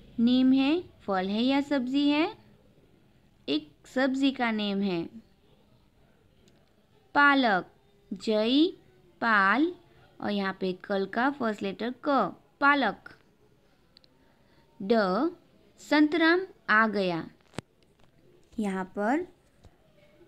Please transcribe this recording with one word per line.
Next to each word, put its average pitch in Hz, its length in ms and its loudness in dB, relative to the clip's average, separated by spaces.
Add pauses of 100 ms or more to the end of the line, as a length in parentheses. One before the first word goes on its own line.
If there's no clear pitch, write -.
(200)
नेम 254 340 4
है? 277 280 2 (180)
फल 190 280 -4
है 208 140 -2
या 269 200 2
सब्जी 277 480 -2
है? 302 160 2 (1200)
एक 302 220 -4 (180)
सब्जी 269 440 0
का 254 200 -4
नेम 208 300 -2
है 175 220 -2 (2000)
पालक। 277 560 4 (400)
जय 220 540 0 (560)
पाल 226 500 2 (500)
और 208 100 -6
यहाँ 196 280 -4
पे 185 120 -2 (120)
कल 196 220 -4
का 233 240 -2
फर्स्ट 214 320 -6
लेटर 208 380 -6
क, 269 360 -2 (260)
पालक। 277 480 0 (1700)
ड, 196 140 -2 (880)
संतराम 330 640 2 (240)
आ 214 180 4
गया। 185 360 -2 (1300)
यहाँ 190 340 -6
पर 240 380 -4 (1040)